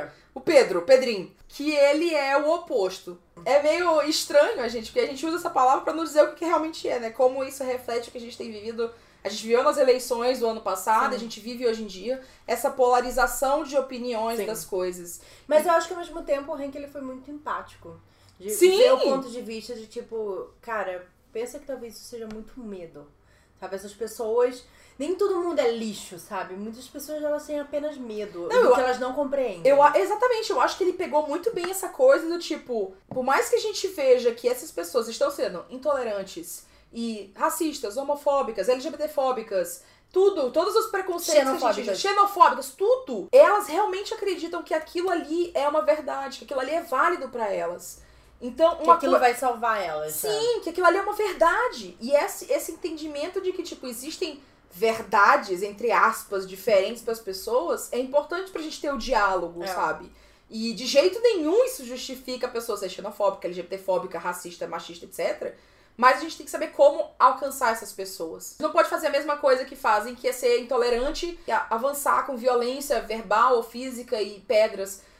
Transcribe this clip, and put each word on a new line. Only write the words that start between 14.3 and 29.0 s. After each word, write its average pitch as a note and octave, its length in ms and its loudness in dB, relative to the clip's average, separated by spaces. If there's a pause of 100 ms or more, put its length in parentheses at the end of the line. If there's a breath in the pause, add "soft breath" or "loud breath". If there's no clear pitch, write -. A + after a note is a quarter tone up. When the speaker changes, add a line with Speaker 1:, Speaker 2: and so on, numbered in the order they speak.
Speaker 1:
Sim. G3 60 -2
Speaker 2:
das A3 180 -6
coisas. F3+ 560 -6 (260 loud breath)
Speaker 1:
Mas D4+ 200 4
Speaker 2:
E - 20 0
Speaker 1:
eu E4 60 4
acho E4+ 140 2
que F#4 60 -8
ao F4 60 -10
mesmo E4 240 -10
tempo C#4+ 280 -4
o D4+ 40 -6
Hank, C#4 220 -8
ele C#4 100 -12
foi C#4+ 140 -14
muito C4 280 -14
empático. F#3 680 -12 (400 soft breath)
De F#3+ 120 -10
Speaker 2:
Sim! F#4 260 6
Speaker 1:
ver B4+ 160 8
o - 60 4
ponto C4+ 300 0
de A#3 120 -10
vista A3 340 -10
de A3 120 -14
tipo, G#3+ 600 -8 (140)
cara, F#3 440 -6 (280)
pensa A#3+ 260 -8
que C#4+ 60 -20
talvez A#3 300 -12
isso - 100 -20
seja A3+ 280 -12
muito A3 280 -16
medo. E3+ 440 -14 (540 soft breath)
Sabe, F#3+ 160 -10
essas G3 180 -12
pessoas, A#3 680 -2 (340 soft breath)
nem D#4+ 180 -4
todo F#4+ 280 0
mundo D#4+ 160 -2
é A#3+ 100 4
lixo, A3 480 -6
sabe? F3+ 380 -10
Muitas A3 320 -12
pessoas, D4+ 340 -10
elas D4 240 -2
têm D4 140 -6
apenas D4 380 -6
medo G#3 460 -8
Speaker 2:
Não, - 40 -4
Speaker 1:
do A3+ 80 2
Speaker 2:
eu C#4+ 180 8
Speaker 1:
que B3+ 60 4
Speaker 2:
a-, B3+ 60 2
Speaker 1:
elas B3 140 0
não B3+ 120 -4